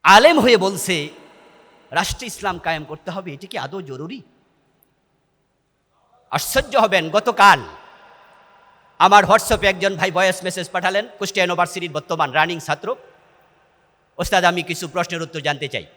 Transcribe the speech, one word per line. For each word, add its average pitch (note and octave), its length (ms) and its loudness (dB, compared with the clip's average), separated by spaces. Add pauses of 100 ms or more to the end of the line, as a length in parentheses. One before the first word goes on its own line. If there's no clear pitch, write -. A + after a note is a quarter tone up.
আলেম B3+ 360 8
হয়ে A#3 180 4
বলছে, F3+ 520 -4 (800)
"রাষ্ট্রে F#3+ 360 -4
ইসলাম F#3+ 320 -8
কায়েম D#3+ 240 -6
করতে D#3 280 -14
হবে, F3 220 -12
এটা F#3 140 -18
কি A3+ 100 -12
আদৌ D3+ 240 -10
জরুরি?" D#3 400 -14 (2000)
আশ্চর্য - 460 -2
হবেন, F#3 320 2
গতকাল G3+ 500 4 (1400)
আমার G3 260 6
WhatsApp-এ G#3+ 420 2
একজন F#3+ 280 -2
ভাই F3+ 160 -4
ভয়েস F3+ 320 -2
মেসেজ F3+ 260 -8
পাঠালেন, F#3+ 380 -2 (120)
কুষ্টিয়া F#3+ 260 -2
ইউনিভার্সিটির F3 460 -4
বর্তমান D3+ 400 -4
রানিং D#3+ 280 0
ছাত্র। D#3 360 -6 (1200)
"ওস্তাদ, F3+ 280 0
আমি F3 180 2
কিছু E3 240 -8
প্রশ্নের E3+ 340 -6
উত্তর D#3 200 -10
জানতে C#3+ 260 -6
চাই।" G2+ 180 -10 (120)